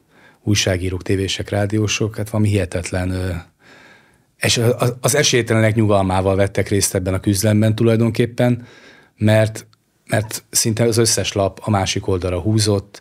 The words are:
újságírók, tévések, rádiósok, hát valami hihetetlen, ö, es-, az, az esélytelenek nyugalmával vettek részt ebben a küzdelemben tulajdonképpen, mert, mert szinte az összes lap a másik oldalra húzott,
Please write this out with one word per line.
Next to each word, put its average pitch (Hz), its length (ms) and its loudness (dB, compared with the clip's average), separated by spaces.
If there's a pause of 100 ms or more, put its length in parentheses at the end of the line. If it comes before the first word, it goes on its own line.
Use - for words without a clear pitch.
(420)
újságírók, 92 600 -2
tévések, 98 460 -4
rádiósok, 104 680 -2
hát 107 140 -8
valami 107 180 2
hihetetlen, 92 640 -2
ö, 92 200 -4 (1040)
es-, - 220 -2
az, 123 420 0
az - 140 0
esélytelenek 113 600 2
nyugalmával 98 640 2
vettek 98 320 0
részt 101 260 0
ebben 92 200 -2
a 92 60 -4
küzdelemben 107 540 2
tulajdonképpen, 117 920 0 (500)
mert, 110 500 2 (400)
mert 110 440 -4
szinte 117 340 0
az 113 120 2
összes 110 360 0
lap 98 300 -2
a - 80 -4
másik 98 360 0
oldalra 90 340 -2
húzott, 104 600 0